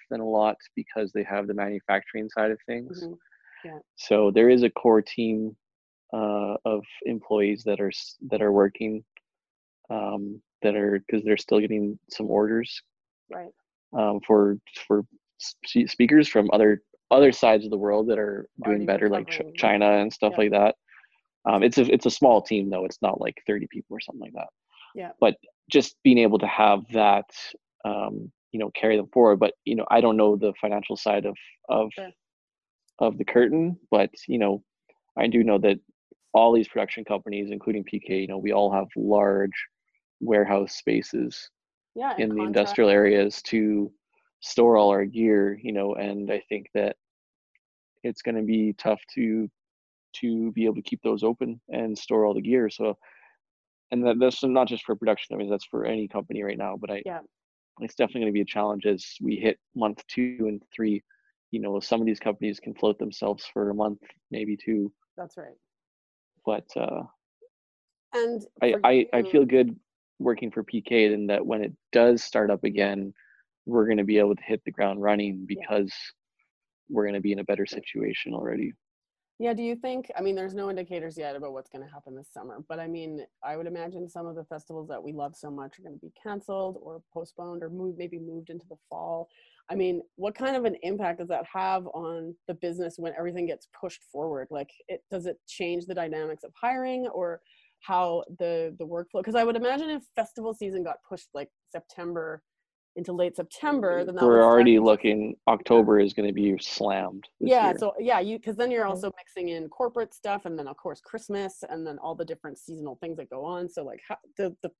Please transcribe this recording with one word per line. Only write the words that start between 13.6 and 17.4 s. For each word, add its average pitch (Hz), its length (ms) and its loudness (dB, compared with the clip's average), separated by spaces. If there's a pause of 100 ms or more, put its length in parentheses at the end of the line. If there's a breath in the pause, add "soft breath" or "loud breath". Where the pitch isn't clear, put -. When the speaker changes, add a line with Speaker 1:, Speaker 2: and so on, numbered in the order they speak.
Speaker 1:
um, 104 340 0
for, 101 320 6 (280)
for 104 180 2 (360)
s-, - 140 -14 (220)
s-, 117 160 4
speakers 131 360 6
from 104 240 2
other, 107 300 6 (280)
other 135 220 10
sides 110 320 4